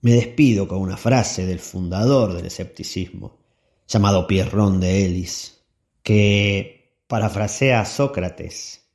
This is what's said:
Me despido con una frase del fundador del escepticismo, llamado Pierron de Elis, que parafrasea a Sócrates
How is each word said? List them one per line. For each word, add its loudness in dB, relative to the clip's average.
Me 6
despido 4
con -6
una -4
frase 0
del -4
fundador 0
del -8
escepticismo, -12
llamado 2
Pierron 2
de 0
Elis, -8
que 0
parafrasea 0
a -2
Sócrates -6